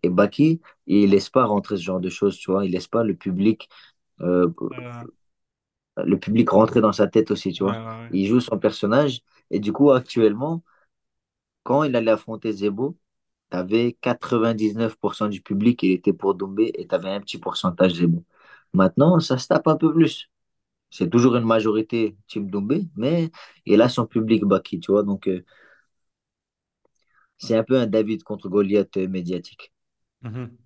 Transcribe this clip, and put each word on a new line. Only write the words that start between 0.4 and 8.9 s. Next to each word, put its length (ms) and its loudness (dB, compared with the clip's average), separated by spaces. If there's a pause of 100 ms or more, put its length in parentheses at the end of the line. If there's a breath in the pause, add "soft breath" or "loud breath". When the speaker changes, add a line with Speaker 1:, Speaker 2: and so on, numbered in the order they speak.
Speaker 1:
il 240 4
laisse 200 2
pas 160 2
rentrer 300 -2
ce 60 -6
genre 180 -4
de 100 -6
choses, 280 -2
tu 120 -10
vois. 160 0
Il 60 -2
laisse 160 -6
pas 160 -2
le 120 -2
public, 520 -2 (520 soft breath)
euh, 300 2 (220)
Speaker 2:
Euh. 320 -14 (1000)
Speaker 1:
le 140 2
public 320 0
rentrer 300 4
dans 120 2
sa 140 2
tête 240 2
aussi, 220 -4
tu 120 -6
vois. 80 0
Speaker 2:
Ouais, 60 -6
ouais, 60 -12
ouais. 260 -14
Speaker 1:
Il 160 0
joue 140 4
son 180 -6
personnage. 640 0 (300)